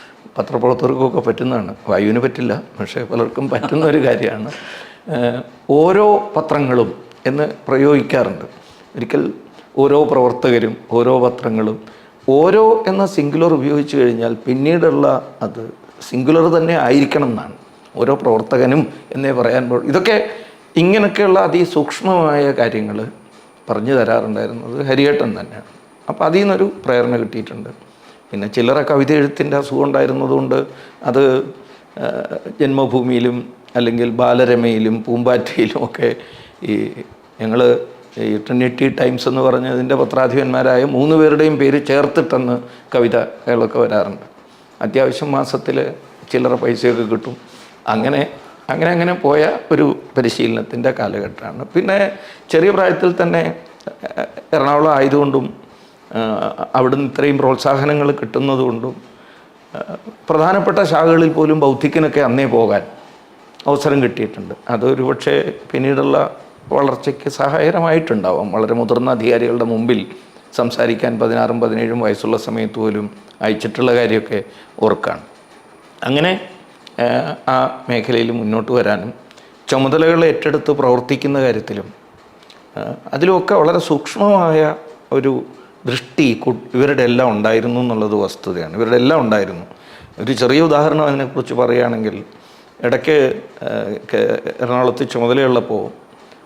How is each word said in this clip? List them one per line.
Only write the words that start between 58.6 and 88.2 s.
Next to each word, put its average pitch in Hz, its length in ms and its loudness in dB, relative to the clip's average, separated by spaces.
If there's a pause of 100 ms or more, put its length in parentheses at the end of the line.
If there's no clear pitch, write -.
കൊണ്ടും, 123 340 -4 (800)
ആ, - 220 -10 (320)
പ്രധാനപ്പെട്ട 160 500 2
ശാഖകളിൽ 160 500 4
പോലും 156 320 2
ബൗദ്ധികനൊക്കെ 147 600 0
അന്നേ 135 260 2
പോകാൻ 113 360 2 (840)
അവസരം 143 360 2
കിട്ടിയിട്ടുണ്ട്. 107 520 -4 (160)
അതൊരു 123 320 0
പക്ഷേ 135 320 0 (380)
പിന്നീടുള്ള 135 440 0 (520)
വളർച്ചയ്ക്ക് 139 600 -2
സഹായകരമായിട്ടുണ്ടാവാം. 151 1200 0
വളരെ 110 220 0
മുതിർന്ന 120 360 0
അധികാരികളുടെ 120 540 0
മുമ്പിൽ 113 360 0 (540)
സംസാരിക്കാൻ 117 640 -2
പതിനാറും 117 420 0
പതിനേഴും 113 400 -2
വയസ്സുള്ള 110 360 -2
സമയത്ത് 110 380 -6
പോലും 107 360 -4 (320)
അയച്ചിട്ടുള്ള 110 520 0
കാര്യമൊക്കെ 110 440 0 (400)
ഓർക്കാണ്. - 460 -2 (800)
അങ്ങനെ, 147 280 0 (640)
ആ, 120 80 0 (420)
ആ 131 400 -2
മേഖലയിൽ 117 420 0
മുന്നോട്ട് 113 420 -4
വരാനും 107 400 0 (560)
ചുമതലകൾ 160 560 4
ഏറ്റെടുത്ത് 151 460 0
പ്രവർത്തിക്കുന്ന 139 720 0
കാര്യത്തിലും, 110 480 -2 (880)
ആ, - 180 -8 (180)
അതിലുമൊക്കെ 180 420 2
വളരെ 170 240 4
സൂക്ഷ്മമായ 160 960 2 (380)
ഒരു 135 200 2 (540)
ദൃഷ്ടി 127 580 0
കു-, 117 300 -4
ഇവരുടെ 131 280 2
എല്ലാം 120 280 4
ഉണ്ടായിരുന്നു 113 500 0
എന്നുള്ളത് 110 340 -2
വസ്തുതയാണ്. 92 600 -4